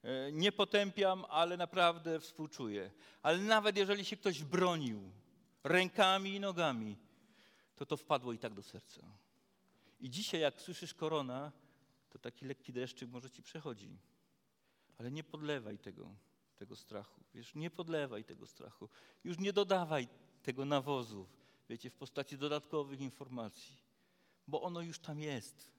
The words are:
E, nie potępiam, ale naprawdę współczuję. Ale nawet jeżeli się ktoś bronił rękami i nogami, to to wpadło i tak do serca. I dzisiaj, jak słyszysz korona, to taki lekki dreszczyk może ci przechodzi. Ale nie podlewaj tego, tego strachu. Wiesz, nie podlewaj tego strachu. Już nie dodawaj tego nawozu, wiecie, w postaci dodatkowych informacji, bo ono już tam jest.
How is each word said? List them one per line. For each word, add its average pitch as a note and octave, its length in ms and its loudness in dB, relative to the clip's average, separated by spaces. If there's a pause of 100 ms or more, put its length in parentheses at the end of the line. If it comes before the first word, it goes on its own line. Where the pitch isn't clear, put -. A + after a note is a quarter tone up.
E, C3 280 -4
nie E3+ 200 4
potępiam, G3 760 4
ale E3+ 280 4
naprawdę E3+ 600 2
współczuję. G#2+ 720 -6 (300)
Ale D#3+ 160 4
nawet G#3 400 4
jeżeli G3+ 280 2
się G#3+ 120 -4
ktoś D#3 260 0
bronił C#3+ 680 2 (520)
rękami F#3+ 720 4
i G3+ 40 -4
nogami, D3 580 0 (800)
to C#3+ 100 -8
to D3+ 120 -2
wpadło B2 360 0
i A2+ 60 -6
tak A2+ 140 -6
do G2 100 -12
serca. - 380 -18 (960)
I B2+ 100 -8
dzisiaj, E3 320 -2
jak C#3+ 200 2
słyszysz - 320 -10
korona, C#3+ 580 -2 (580)
to - 100 -20
taki - 260 -12
lekki C3 280 -10
dreszczyk B2 360 -6
może B2+ 200 -12
ci - 140 -20
przechodzi. A2+ 540 -12 (1000)
Ale A#2+ 140 -8
nie D3+ 120 -6
podlewaj C#3+ 540 -4
tego, - 380 -14 (400)
tego G2+ 200 -16
strachu. - 480 -14 (100)
Wiesz, A#2 220 -18
nie D#3 140 -6
podlewaj D3 540 -4
tego - 240 -16
strachu. - 420 -18 (340)
Już E3+ 160 -6
nie G3 140 0
dodawaj F3+ 540 4 (360)
tego C3+ 220 -2
nawozu, B2+ 600 0 (420)
wiecie, A#2+ 200 -8
w - 60 -18
postaci C#3 420 -8
dodatkowych C#3+ 640 -2
informacji, B2 760 -10 (720)
bo C#3+ 140 0
ono E3+ 200 -4
już E3+ 180 -8
tam D3+ 200 -8
jest. C#3+ 600 -8